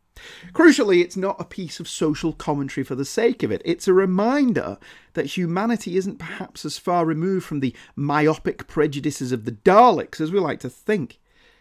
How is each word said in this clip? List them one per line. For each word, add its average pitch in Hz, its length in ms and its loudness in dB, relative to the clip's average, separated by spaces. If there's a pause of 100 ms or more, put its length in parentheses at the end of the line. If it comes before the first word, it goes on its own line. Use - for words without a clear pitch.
(520)
Crucially, 233 500 6
it's 175 140 -2
not 190 240 -4
a 165 60 -8
piece - 340 -12
of 165 80 -12
social 156 460 -2
commentary 143 500 -4
for 135 120 -6
the 135 100 -4
sake 233 380 -2
of 117 80 -2
it. 92 120 -4
It's - 240 -4
a 190 60 4
reminder 196 840 2 (360)
that 139 240 -6
humanity 185 580 -2
isn't 190 240 -4
perhaps - 460 -14
as 151 120 -10
far 175 280 -2
removed 170 400 -2
from 147 160 -6
the 131 120 -2 (220)
myopic 151 720 0
prejudices 143 640 -2
of 117 140 -4
the 120 80 -6
Daleks 190 680 4
as 156 140 -4
we 196 60 2
like 147 220 -4
to 127 80 -10
think. - 500 -6 (420)